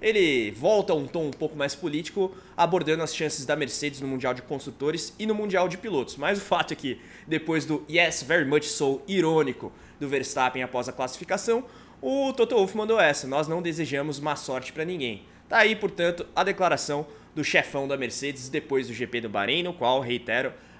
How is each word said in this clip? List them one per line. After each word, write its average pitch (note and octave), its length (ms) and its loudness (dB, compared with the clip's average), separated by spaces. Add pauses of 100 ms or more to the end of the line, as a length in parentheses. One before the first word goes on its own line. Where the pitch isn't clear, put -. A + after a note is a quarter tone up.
ele D#3 520 4
volta F3+ 420 4
a - 20 4
um C#3+ 100 -2
tom D#3+ 200 -2
um C#3+ 40 -2
pouco D#3 240 -4
mais C#3+ 200 -2
político, F3+ 600 -2 (220)
abordando E3 460 2
as D3+ 120 -4
chances D3+ 300 -4
da D3 100 0
Mercedes C#3+ 460 -4
no C3+ 80 -6
Mundial C3 240 -2
de B2 80 -6
Construtores D3 800 -4
e G#3+ 80 -4
no G#3+ 80 2
Mundial F#3+ 340 2
de E3+ 80 -6
Pilotos. F3+ 400 -4
Mas F3 220 0
o - 20 -6
fato E3+ 320 0
é D3+ 40 -4
que, C3 220 -6 (280)
depois D#3 400 0
do D3 240 -2
"Yes, D#3+ 320 2
very D3+ 240 2
much D3+ 180 4
so" C#3 420 0
irônico D#3+ 640 2 (300)
do C#3+ 80 -6
Verstappen C3 540 0
após B2 260 -4
a B2 40 -8
classificação, F#3+ 760 -2 (340)
o C4+ 320 0
Toto A#3 220 2
Wolff G3 200 4
mandou A3 240 2
essa: D3 280 4
"Nós C#3 200 0
não D#3+ 140 -2
desejamos D3+ 600 -4
má D3 160 -2
sorte B2+ 360 -6
pra D#3+ 140 -6
ninguém." C3 380 -6 (260)
Tá A3 80 4
aí, G#3+ 180 6
portanto, F3 480 -2 (100)
a E3+ 80 4
declaração D#3+ 640 0 (280)
do D3+ 100 -2
chefão C#3 420 0
da C#3 120 -2
Mercedes C3 500 -4
depois C3+ 380 -2
do A#2 80 -8
G A#2 120 -4
P A#2+ 140 -4
do A2 80 -6
Bahrein, G#2+ 360 0
no F3 100 -4
qual, B2+ 260 2
reitero, A#2+ 540 -2 (260)